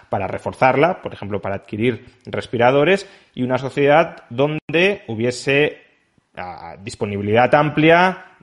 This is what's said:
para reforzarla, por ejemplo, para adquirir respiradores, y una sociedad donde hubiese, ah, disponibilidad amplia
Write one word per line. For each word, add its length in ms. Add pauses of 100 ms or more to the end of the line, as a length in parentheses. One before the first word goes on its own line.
(100)
para 160
reforzarla, 720
por 140
ejemplo, 260
para 140
adquirir 500 (220)
respiradores, 840 (260)
y 80
una 140
sociedad 720
donde 800
hubiese, 720 (580)
ah, 420
disponibilidad 760
amplia 720 (160)